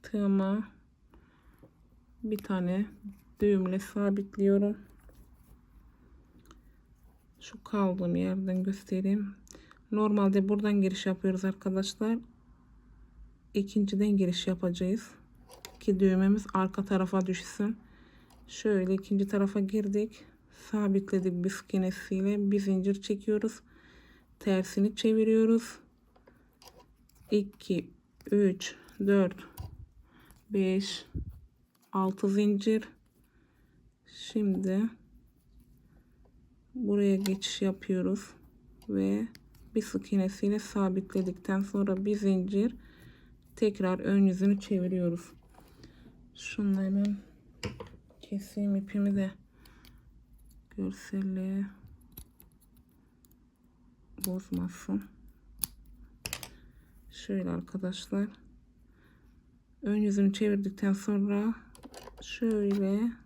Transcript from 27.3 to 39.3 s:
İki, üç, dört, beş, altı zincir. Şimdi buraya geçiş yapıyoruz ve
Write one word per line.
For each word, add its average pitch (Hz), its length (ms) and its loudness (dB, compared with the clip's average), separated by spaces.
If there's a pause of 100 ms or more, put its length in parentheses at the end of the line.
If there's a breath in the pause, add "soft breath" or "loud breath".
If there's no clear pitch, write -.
İki, 202 580 -2 (420)
üç, 196 440 2 (240 loud breath)
dört, 196 360 2 (1120 soft breath)
beş, 196 560 0 (840)
altı 190 380 0
zincir. 208 540 2 (1200 soft breath)
Şimdi 190 720 -2 (1900 soft breath)
buraya 202 400 2
geçiş 196 460 -4
yapıyoruz 185 680 -2 (600)
ve 202 380 0 (480)